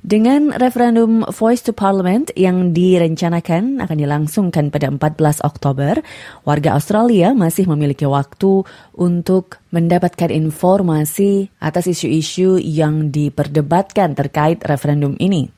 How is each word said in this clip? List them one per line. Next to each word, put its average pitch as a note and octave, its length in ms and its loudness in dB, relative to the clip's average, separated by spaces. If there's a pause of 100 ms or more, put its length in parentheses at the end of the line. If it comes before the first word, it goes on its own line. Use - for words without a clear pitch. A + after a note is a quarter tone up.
Dengan B3+ 480 2
referendum A#3 800 2
Voice A#3 320 0
to - 80 -2
Parliament G3 640 0
yang F3+ 320 2
direncanakan E3+ 1120 0
akan D#3+ 160 -4
dilangsungkan D3+ 720 -2
pada D3 160 -2
empat C#3+ 320 -2
belas D3+ 240 2
Oktober, C#3+ 560 -2 (480)
warga D3 320 0
Australia G#3+ 560 2
masih F#3 320 0
memiliki D3 400 0
waktu F#3+ 560 0 (320)
untuk F3+ 640 -2 (160)
mendapatkan E3+ 560 0
informasi F3+ 1300 0
atas F3 320 -2
isu-isu E3 640 0
yang D#3 560 0
diperdebatkan D3 1040 -2
terkait D3+ 480 -2
referendum C#3+ 560 -2
ini. F3+ 380 0